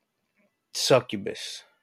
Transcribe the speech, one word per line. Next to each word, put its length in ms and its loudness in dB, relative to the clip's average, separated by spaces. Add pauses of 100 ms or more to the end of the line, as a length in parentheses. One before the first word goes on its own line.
(720)
succubus. 920 0 (180)